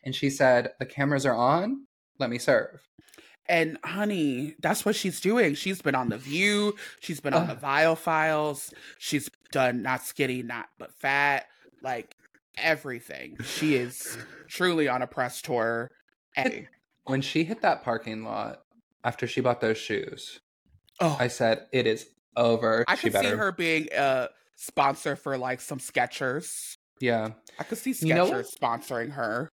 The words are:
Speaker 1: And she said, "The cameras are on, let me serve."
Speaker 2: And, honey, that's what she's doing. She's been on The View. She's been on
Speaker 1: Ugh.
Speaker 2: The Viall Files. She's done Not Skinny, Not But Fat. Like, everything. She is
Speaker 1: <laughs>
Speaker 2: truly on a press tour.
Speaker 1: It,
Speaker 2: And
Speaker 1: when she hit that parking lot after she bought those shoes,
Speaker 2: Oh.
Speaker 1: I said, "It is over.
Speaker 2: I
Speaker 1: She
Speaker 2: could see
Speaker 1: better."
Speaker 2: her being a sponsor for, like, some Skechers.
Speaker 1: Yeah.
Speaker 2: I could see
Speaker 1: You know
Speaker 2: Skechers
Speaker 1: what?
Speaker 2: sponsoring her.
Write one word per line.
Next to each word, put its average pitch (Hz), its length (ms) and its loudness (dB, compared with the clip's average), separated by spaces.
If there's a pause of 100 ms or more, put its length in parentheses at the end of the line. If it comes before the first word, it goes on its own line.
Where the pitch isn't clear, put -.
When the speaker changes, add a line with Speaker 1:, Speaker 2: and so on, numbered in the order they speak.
Speaker 1:
And 131 100 -6
she 139 160 0
said, 127 480 6
"The 127 80 -6
cameras 139 400 0
are 123 80 4
on, 170 520 2 (320)
let 123 120 -2
me 120 80 -2
serve." 120 420 2 (680)
Speaker 2:
And, 165 360 2
honey, 160 760 -2
that's - 240 0
what 208 120 2
she's - 240 -2
doing. 196 340 4
She's 190 280 -4
been 139 120 0
on 127 140 0
The 110 100 -4
View. 202 560 2 (260)
She's 156 200 -8
been 139 140 -2
on 160 160 2
Speaker 1:
Ugh. 117 100 -8
Speaker 2:
The 143 60 -8
Viall 160 320 4
Files. 156 760 0 (260)
She's - 300 -4 (240)
done 123 300 2
Not 127 200 -2
Skinny, 127 400 -2
Not 120 260 -10 (100)
But - 160 -16
Fat. 139 520 0 (360)
Like, 123 340 -8 (400)
everything. 120 880 -4
She 156 300 0
is 123 420 -2 (160)
Speaker 1:
<laughs> - 160 -20
Speaker 2:
truly 170 400 2
on 123 140 0
a 120 40 -2
press - 360 -6
tour. 117 480 -2 (460)
Speaker 1:
It, 135 160 0
Speaker 2:
And - 160 -12 (360)
Speaker 1:
when 135 160 0
she 156 240 0
hit 208 180 -6
that 175 200 2
parking 113 420 -4
lot 110 380 -8 (420)
after 120 220 -2
she - 140 -2
bought 120 200 2
those 110 180 2
shoes, - 600 -6 (640)
Speaker 2:
Oh. 160 200 2
Speaker 1:
I 123 80 2
said, 113 440 2
"It 123 140 4
is 113 200 0 (300)
over. 117 520 4
Speaker 2:
I - 80 4
Speaker 1:
She 113 140 0
Speaker 2:
could - 40 -4
see 98 80 4
Speaker 1:
better." 101 140 2
Speaker 2:
her 202 160 0
being 165 440 0
a 131 320 2 (280)
sponsor 139 600 0
for, 135 220 -6
like, 127 220 -4
some 143 180 -8
Skechers. - 960 -4 (260)
Speaker 1:
Yeah. 113 300 0 (280)
Speaker 2:
I 156 60 -6
could 226 140 -8
see 262 160 -4 (120)
Speaker 1:
You 160 80 4
know 175 160 4
Speaker 2:
Skechers - 300 -6
Speaker 1:
what? 117 200 0
Speaker 2:
sponsoring 123 320 -6
her. 120 440 -2